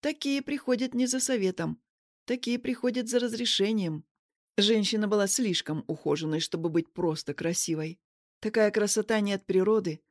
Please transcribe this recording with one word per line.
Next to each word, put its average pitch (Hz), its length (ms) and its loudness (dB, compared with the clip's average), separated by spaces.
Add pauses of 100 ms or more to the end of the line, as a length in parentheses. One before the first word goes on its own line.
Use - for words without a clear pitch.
Такие 277 400 -2
приходят 262 540 -2
не 247 120 2
за 254 140 0
советом, 185 580 0 (460)
такие 247 340 -2
приходят 247 500 -2
за 247 100 2
разрешением. 220 880 0 (520)
Женщина 214 520 2
была 202 180 2
слишком 180 640 -2
ухоженной, 156 520 -2
чтобы 165 300 -4
быть 165 220 -2
просто 160 420 -2
красивой. 165 640 -2 (460)
Такая 214 260 4
красота 214 500 0
не 202 120 0
от 196 140 -4
природы. 185 640 2